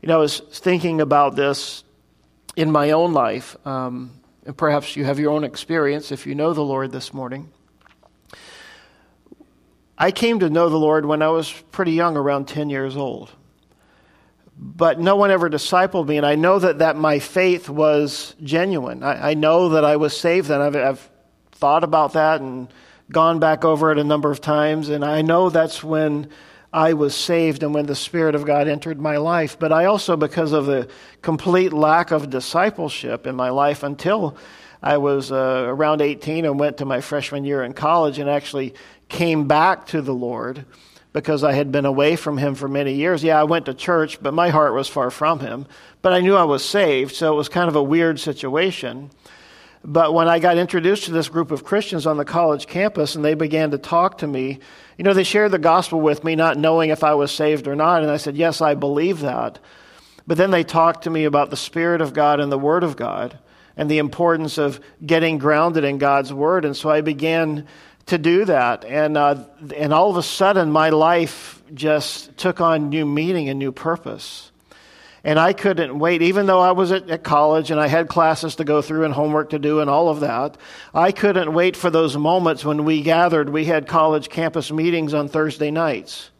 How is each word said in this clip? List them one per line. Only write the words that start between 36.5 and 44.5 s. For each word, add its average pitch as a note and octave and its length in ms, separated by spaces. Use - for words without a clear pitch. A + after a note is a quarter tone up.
went D3 200
to C#3+ 60
my C3 160
freshman C#3 440
year C#3 180
in B2 120
college D3+ 440
and C#3+ 100
actually C#3+ 460
came D#3+ 380
back E3 420
to D#3 140
the C3 120
Lord B2 500
because D3+ 320
I D3 80
had C#3 180
been C#3 160
away C#3+ 300
from D3+ 220
him C#3 180
for C#3 100
many C#3 280
years. D3+ 280
Yeah, D#3+ 180
I D3+ 40
went D#3+ 220
to C3+ 80
church, D#3+ 460
but C#3+ 140
my E3+ 140
heart D3 260